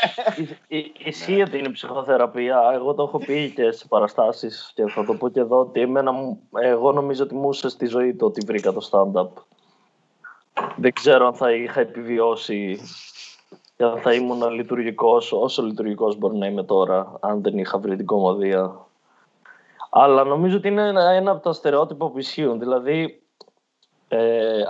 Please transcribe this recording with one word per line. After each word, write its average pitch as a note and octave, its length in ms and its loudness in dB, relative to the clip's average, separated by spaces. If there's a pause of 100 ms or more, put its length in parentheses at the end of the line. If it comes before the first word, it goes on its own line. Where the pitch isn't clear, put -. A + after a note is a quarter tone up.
(380)
Ι-, D3+ 400 -10
ι-, D3+ 200 -8
ισχύει F3+ 440 -2
ότι D3+ 160 -2
είναι C#3 120 -4
ψυχοθεραπεία. B2 1040 0
Εγώ C3 200 -2
το C#3+ 100 -2
έχω D3 140 -4
πει C#3+ 380 -4
και A2+ 160 2
σε - 160 -14
παραστάσεις A2 880 0
και A2 120 0
θα G#2 180 -4
το A2+ 80 -2
πω B2 160 -2
και B2 100 -2
εδώ B2 200 4
ότι B2+ 220 0
εμένα C3 300 0
μου, C3 280 -6 (220)
εγώ B2 300 4
νομίζω C#3 320 -2
ότι C3 120 -4
μου C#3 140 -2
έσε C#3 200 -4
στη B2+ 160 -6
ζωή B2 300 0
το A#2 100 0
ότι G#2+ 200 -2
βρήκα G2 280 -2
το F#2+ 180 -8
stand-up. G2 360 2 (1500)
Δεν B2 180 2
ξέρω C3 340 6
αν B2 60 2
θα B2 180 0
είχα A#2 280 -2
επιβιώσει A2+ 1000 -2 (960)
και B2 60 2
αν A#2 180 2
θα B2 120 4
ήμουν A#2+ 380 0
λειτουργικός, A#2 800 0
όσο A#2+ 320 0
λειτουργικός G#2+ 520 -2
μπορεί G#2 220 -2
να G2 100 -2
είμαι G2+ 160 -4
τώρα, F#2+ 560 2
αν G#2 220 -2
δεν G2+ 160 -2
είχα F#2+ 200 -2
βρει G2 180 -2
την G2 100 -6
κωμωδία. F#2+ 800 0 (1040)
Αλλά C3+ 340 6
νομίζω E3 340 2
ότι G3 100 -2
είναι G#3 200 2
ένα, F#3 240 4
ένα F#3+ 200 2
από F3+ 120 -2
τα E3+ 100 0
στερεότυπα D3+ 560 0
που C3 100 -8
ισχύουν. C3 400 -2
Δηλαδή, C3 640 -2 (880)
ε, A2+ 600 2